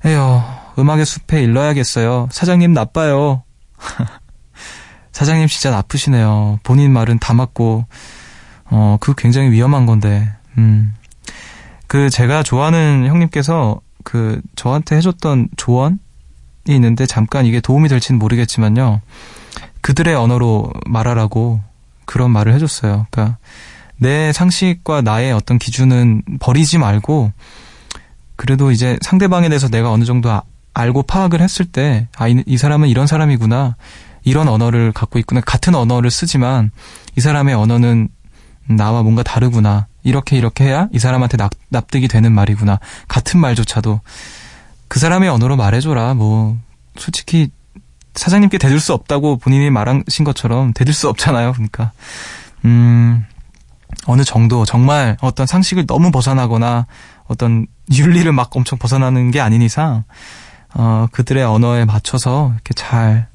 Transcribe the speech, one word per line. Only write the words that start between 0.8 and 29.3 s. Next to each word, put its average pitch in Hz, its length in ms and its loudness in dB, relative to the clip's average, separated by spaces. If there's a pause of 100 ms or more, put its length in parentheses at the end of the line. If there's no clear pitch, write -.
숲에 - 380 -4
일러야겠어요. 123 880 0
사장님 175 420 2
나빠요." 143 680 0 (340)
<laughs> - 440 -10 (920)
사장님 156 360 0
진짜 139 240 -2
나쁘시네요. 107 920 0
본인 139 300 4
말은 117 260 2
다 - 140 -2
맞고, 117 520 0 (800)
어, 107 360 2
그 143 120 -2
굉장히 131 380 2
위험한 123 340 2
건데. 107 460 0 (260)
음. 107 360 2 (920)
그 139 220 0
제가 127 340 0
좋아하는 147 640 0
형님께서 156 760 0 (220)
그 113 380 -4 (140)
저한테 151 400 -2
해줬던 156 640 0
조언이 135 400 0 (720)
있는데 123 360 2
잠깐 123 400 -2
이게 117 140 0
도움이 143 300 2
될지는 127 280 0
모르겠지만요. 110 840 0 (800)
"그들의 160 340 0
언어로 117 560 0 (140)
말하라"고 113 760 -2 (440)
그런 123 260 0
말을 110 220 2
해줬어요. 110 580 -2
그러니까 113 260 -2 (600)
내 147 340 0
상식과 175 720 0
나의 117 320 0
어떤 117 260 -2
기준은 123 640 2 (160)
버리지 147 380 0
말고 107 560 0 (1040)
그래도 135 340 0
이제 123 300 0
상대방에 180 480 2